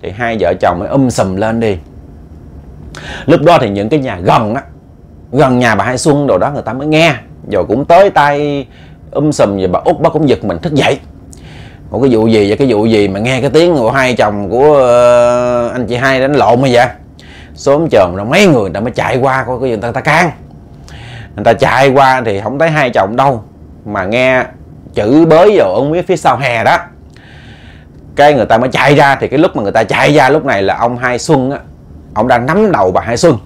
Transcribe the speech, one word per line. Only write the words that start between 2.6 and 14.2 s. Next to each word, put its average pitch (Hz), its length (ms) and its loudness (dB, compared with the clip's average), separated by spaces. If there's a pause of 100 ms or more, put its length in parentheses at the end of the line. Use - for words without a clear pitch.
Lúc 139 160 4
đó 165 200 4
thì 113 80 -2
những 101 200 -4
cái 156 100 0
nhà 117 240 -6
gần 113 320 0
á, 135 60 -6 (720)
gần 127 280 0
nhà 120 160 2
bà 98 100 -2
Hai 127 120 -4
Xuân 143 300 0
đồ 98 100 2
đó 113 140 -2
người 135 100 -8
ta 110 120 -8
mới 139 140 -8
nghe, 156 260 2 (380)
rồi 92 140 0
cũng 120 200 -2
tới 190 240 4
tay 143 580 -2 (440)
um 151 200 -2
sùm, 101 260 0
vậy 92 100 -2
bà 90 180 -2
Út 165 140 0
bà 156 100 0
cũng 147 200 0
giật 117 140 0
mình 90 160 -6
thức 156 140 -6
dậy. 135 260 0 (920)
"Ủa, 104 100 -4
cái 139 100 2
vụ 110 160 2
gì 107 200 2
vậy, 107 100 -2
cái 135 140 0
vụ 107 140 0
gì 107 220 2
mà 98 120 -4
nghe 127 220 -2
cái 135 80 -2
tiếng 170 260 2
của 117 160 0
hai 131 220 0
chồng 104 360 -2